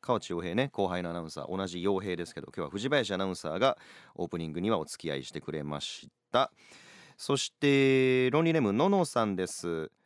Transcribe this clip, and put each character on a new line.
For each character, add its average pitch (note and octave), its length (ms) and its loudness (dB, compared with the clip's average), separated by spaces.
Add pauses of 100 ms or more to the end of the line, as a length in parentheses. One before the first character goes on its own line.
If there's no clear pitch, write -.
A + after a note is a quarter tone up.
河 A#2+ 180 0
内 - 120 -10
洋 E2+ 100 -4
平 F2 140 -6
ね、 C3+ 140 0
後 G2 200 0
輩 F2+ 140 -4
の E2+ 80 -6
ア - 20 -8
ナ F2 80 -6
ウ D#2+ 60 -10
ン D#2+ 40 -12
サ - 140 -10
ー、 F#2 120 -6
同 G2 100 -4
じ F2 160 -8
洋 F#2+ 180 2
平 F#2+ 160 -4
で E2+ 80 -6
す D#2+ 100 -14
け - 60 -10
ど、 D2 60 -14 (100)
今 F2 80 -4
日 - 20 -6
は D2 40 -10
藤 G#2 180 -4
林 B2+ 240 0
ア F#2 60 -2
ナ G2 60 0
ウ F#2+ 60 -2
ン F2 60 -4
サ D#2+ 180 -6
ー F#2 40 -4
が C3 180 2 (380)
オ F2 100 -6
ー E2 40 -6
プ E2+ 100 -6
ニ E2 100 -6
ン D#2 40 -8
グ E2+ 80 -4
に G2+ 100 0
は G#2 80 2
お D2+ 60 -4
付 - 240 -10
き D2 40 -4
合 C#2 40 -4
い C2+ 80 -8
し - 80 -14
て D2+ 80 -8
く D2+ 120 -10
れ D2+ 100 -6
ま D2 180 -6
し - 280 -12 (220)
た。 B2+ 220 0 (680)
そ - 180 0
し - 160 -4
て、 C3 800 4
ロ C#3+ 100 4
ン E3 40 4
リ E3 80 4
ー - 20 2
ネ D#3+ 60 4
ー - 20 4
ム、 G2+ 100 4
の C#3 160 4
の G3 160 4
さ A#2 220 2
ん G2 100 0
で F2+ 100 0
す。 E2 440 -6 (160)